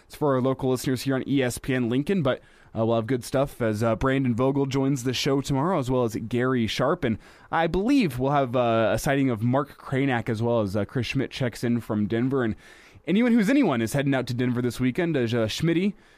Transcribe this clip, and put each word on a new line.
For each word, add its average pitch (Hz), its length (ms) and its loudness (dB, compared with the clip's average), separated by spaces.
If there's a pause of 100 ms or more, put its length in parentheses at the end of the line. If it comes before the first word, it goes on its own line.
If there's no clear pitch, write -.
it's - 100 -20
for 143 200 2
our 127 60 2
local 131 280 0
listeners 127 320 0
here 135 140 0
on 127 120 -4
E 139 140 2
S 123 160 -2
P - 160 -4
N 127 160 0
Lincoln, 147 320 0
but, 127 200 0 (360)
uh, 113 80 0
we'll 113 120 2
have 110 100 -2
good 120 160 -2
stuff 139 400 -2
as, 110 180 0
uh, 113 140 2
Brandon 131 400 0
Vogel 139 320 0
joins 135 360 0
the 127 80 -2
show 139 300 0
tomorrow, 147 380 0
as 123 100 -4
well 127 140 2
as 117 120 -2 (120)
Gary 123 400 0
Sharp. 131 360 0
And 113 140 0 (340)
I 165 140 0
believe 185 540 0
we'll 131 100 0
have, 139 260 0
uh, 113 380 2
a - 60 0
sighting 139 320 2
of 107 100 -4
Mark 127 380 0
Cranack 131 500 -2
as 110 140 -2
well 117 180 2
as, 101 140 -2
uh, 101 100 0
Chris 120 220 -4
Schmidt 135 240 -2
checks - 320 -6
in 120 180 0
from 107 240 -2
Denver. 127 380 0
And 110 120 0 (520)
anyone 226 240 2
who's 226 180 4
anyone 208 320 2
is 113 120 -2
heading 139 200 0
out 127 140 -2
to 123 80 -6
Denver 123 260 0
this 120 180 -2
weekend. 143 380 0
As, 117 160 0
uh, 113 140 2
Schmitty 165 480 0 (220)